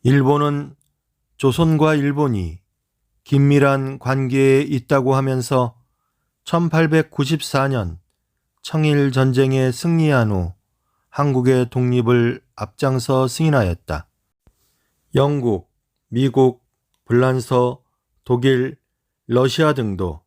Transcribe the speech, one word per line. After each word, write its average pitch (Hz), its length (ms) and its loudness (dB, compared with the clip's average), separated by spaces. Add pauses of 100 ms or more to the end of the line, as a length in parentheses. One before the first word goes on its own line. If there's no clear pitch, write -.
일본은 143 720 0 (600)
조선과 156 600 0
일본이 139 640 -4 (640)
긴밀한 139 720 2
관계에 135 600 2
있다고 139 560 -2
하면서 131 680 -2 (640)
천팔백구십사 156 1200 -2
년 101 320 -4 (640)
청일 147 480 0
전쟁에 131 640 0
승리한 151 580 0
후 90 220 -4 (560)
한국의 127 600 0
독립을 123 720 0 (140)
앞장서 131 720 -2
승인하였다. 110 800 -2 (1080)
영국, 131 580 -2 (320)
미국, 127 580 0 (400)
불란서, 123 800 0 (400)
독일, 127 560 0 (480)
러시아 135 460 0
등도 95 540 -6